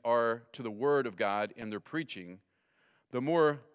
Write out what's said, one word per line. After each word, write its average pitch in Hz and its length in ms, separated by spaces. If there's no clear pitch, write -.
are 117 480
to - 100
the 117 100
word 131 360
of 101 80
God 104 400
in 113 140
their 104 100
preaching, 95 600
the 123 100
more 151 400